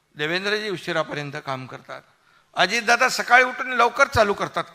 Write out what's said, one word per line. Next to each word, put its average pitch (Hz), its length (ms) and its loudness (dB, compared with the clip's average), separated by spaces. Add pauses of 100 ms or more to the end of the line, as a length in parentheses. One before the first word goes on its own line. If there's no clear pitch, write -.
(160)
देवेंद्रजी 196 540 -2
उशिरापर्यंत 160 680 -4 (100)
काम 131 200 -6
करतात, 131 360 -16 (540)
अजितदादा 226 540 2
सकाळी 247 340 4
उठून 254 300 -4
लवकर 240 360 2
चालू 208 240 2
करतात 170 300 -4 (120)